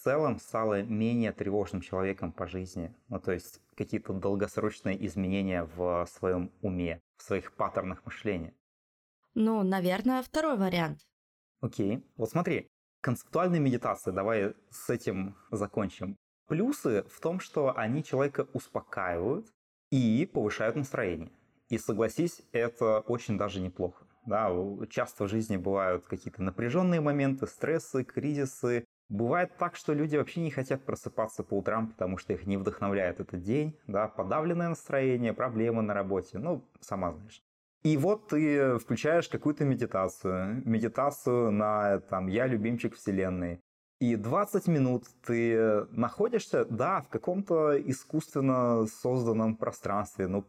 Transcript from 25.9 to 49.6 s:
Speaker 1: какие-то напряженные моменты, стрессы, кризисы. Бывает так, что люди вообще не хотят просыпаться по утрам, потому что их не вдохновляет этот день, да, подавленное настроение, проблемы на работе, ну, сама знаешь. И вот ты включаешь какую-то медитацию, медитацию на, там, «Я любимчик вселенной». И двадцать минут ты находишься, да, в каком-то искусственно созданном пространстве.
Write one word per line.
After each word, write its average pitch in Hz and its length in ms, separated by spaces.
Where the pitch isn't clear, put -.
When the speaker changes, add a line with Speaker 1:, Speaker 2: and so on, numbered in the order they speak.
Speaker 1:
какие-то - 360
напряженные 156 600
моменты, 143 440
стрессы, - 580
кризисы. 131 800
Бывает 127 480
так, 175 180
что - 180
люди 147 240
вообще 147 240
не 160 100
хотят 135 340
просыпаться - 580
по - 120
утрам, 107 320
потому 92 300
что - 160
их 90 120
не 98 120
вдохновляет 98 640
этот 92 220
день, 151 460
да, 107 200
подавленное 160 640
настроение, 131 640
проблемы 113 480
на 104 120
работе, 98 440
ну, 139 300
сама 92 320
знаешь. 95 280
И 156 120
вот 190 320
ты 143 500
включаешь 151 520
какую-то 147 340
медитацию, 98 1040
медитацию 117 840
на, 104 480
там, 92 280
«Я 107 180
любимчик 117 500
вселенной». 92 640
И 120 140
двадцать 160 520
минут 131 380
ты 113 640
находишься, 170 760
да, 147 360
в - 80
каком-то 165 720
искусственно 131 1040
созданном 113 720
пространстве. 101 720